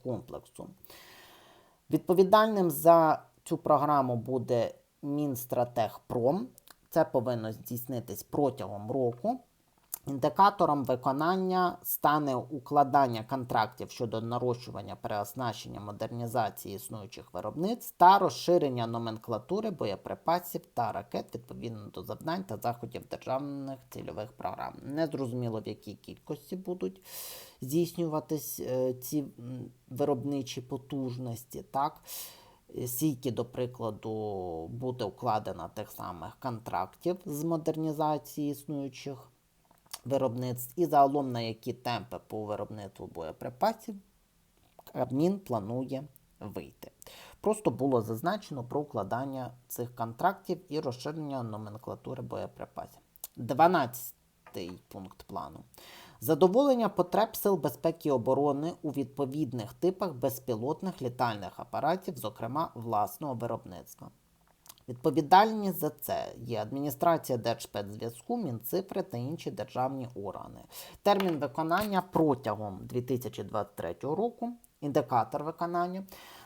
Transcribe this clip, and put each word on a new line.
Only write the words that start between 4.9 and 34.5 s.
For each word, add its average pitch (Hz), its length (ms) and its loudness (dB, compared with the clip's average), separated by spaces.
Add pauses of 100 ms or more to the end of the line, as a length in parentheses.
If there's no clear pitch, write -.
Мінстратегпром. 131 1500 0 (420)
Це 160 160 6
повинно 117 460 0
здійснитись - 720 -8
протягом 110 680 -2
року. 135 480 0 (680)
Індикатором 147 760 4
виконання 175 1000 2
стане 147 520 2
укладання 131 880 4
контрактів 120 680 -2
щодо 113 300 -2
нарощування, 117 720 -4
переоснащення, 113 840 -6
модернізації 110 960 -4
існуючих - 580 -12
виробництв 165 640 -4
та 190 220 12
розширення 147 680 4
номенклатури 117 840 -4
боєприпасів 110 920 -2
та 117 260 -2
ракет - 440 -6
відповідно 110 520 -10
до - 160 -12
завдань 165 400 -4
та 110 140 -8
заходів 117 540 -6
державних 135 680 -6 (100)
цільових - 420 -8
програм. - 420 -8 (100)
Незрозуміло, 127 800 -2
в - 60 -8
якій 107 280 -8
кількості - 600 -10
будуть 185 500 -6 (560)
здійснюватись, 156 960 -2
е, 127 340 0
ці, 127 260 -4
м, 123 520 -8 (180)
виробничі 139 720 -2
потужностті, 127 1000 -6
так? 143 400 -2 (840)
Скільки, 135 440 0
до 120 140 -2
прикладу, 107 1200 -4